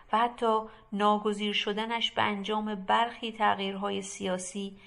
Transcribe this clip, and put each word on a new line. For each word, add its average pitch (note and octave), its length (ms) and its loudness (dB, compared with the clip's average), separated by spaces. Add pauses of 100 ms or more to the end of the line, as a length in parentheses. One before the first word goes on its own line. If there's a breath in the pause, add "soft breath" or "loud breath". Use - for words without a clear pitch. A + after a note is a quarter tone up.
(120)
و G#3+ 60 6
حتی A#3 420 2 (320 loud breath)
ناگزیر G#3 600 2
شدنش A3 600 -2
به A3 100 2
انجام G#3+ 520 -2
برخی A3 580 0
تغییرهای G3 680 0
سیاسی F#3+ 760 -6 (100)